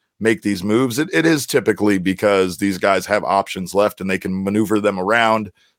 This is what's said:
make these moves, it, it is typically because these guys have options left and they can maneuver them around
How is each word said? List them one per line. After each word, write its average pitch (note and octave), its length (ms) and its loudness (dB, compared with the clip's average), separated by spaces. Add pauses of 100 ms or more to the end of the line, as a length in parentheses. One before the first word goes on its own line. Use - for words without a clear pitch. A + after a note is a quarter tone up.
(200)
make A2 220 0
these G2 220 -4
moves, A#2 340 0
it, D#3 160 -2
it D#3+ 120 2
is D#3 200 0
typically G#2 540 0
because F#2+ 580 0
these G2 200 -2
guys F#2+ 280 0
have G#2 180 0
options F#2 520 -2
left G2+ 260 0
and F#2+ 80 -6
they F#2+ 80 -2
can F#2+ 260 -6
maneuver G#2 360 0
them G2+ 200 0
around A2 520 2 (280)